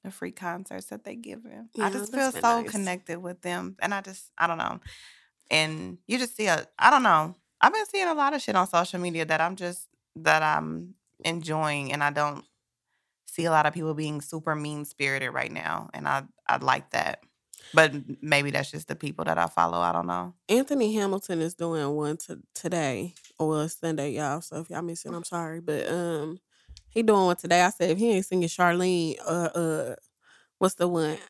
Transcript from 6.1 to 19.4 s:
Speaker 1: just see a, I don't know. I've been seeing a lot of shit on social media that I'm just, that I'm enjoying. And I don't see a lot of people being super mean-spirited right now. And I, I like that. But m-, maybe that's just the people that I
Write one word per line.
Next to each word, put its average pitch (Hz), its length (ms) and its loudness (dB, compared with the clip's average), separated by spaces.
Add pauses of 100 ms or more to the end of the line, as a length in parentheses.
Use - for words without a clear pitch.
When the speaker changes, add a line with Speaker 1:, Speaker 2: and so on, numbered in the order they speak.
Speaker 1:
just 247 180 -4
see 214 120 -2
a, 165 180 2 (120)
I 233 120 8
don't 269 140 4
know. 170 320 4 (240)
I've 269 120 8
been 427 140 -2
seeing 392 220 0
a 330 60 0
lot 294 200 0
of 269 80 -4
shit 208 140 0
on 185 100 4
social 180 320 0
media 170 280 -2
that 156 140 2
I'm 170 140 0
just, 175 320 -8 (300)
that 156 260 4
I'm 156 520 -2 (300)
enjoying. 156 680 -2
And 147 100 -2
I 147 80 2
don't 147 340 -2 (840)
see - 180 -4
a 170 80 2
lot 156 140 6
of 147 80 0
people 160 200 -2
being 151 260 -4
super 156 360 -4
mean-spirited 143 760 -4
right 127 220 -4
now. - 420 -6
And 143 140 -6
I, 139 160 0 (240)
I - 80 4
like 135 340 0
that. - 300 -2 (520)
But 156 220 8
m-, 139 260 -8
maybe 143 300 2
that's 139 220 -2
just 156 160 -12
the 151 80 -6
people 156 300 -8
that 110 120 2
I 85 80 4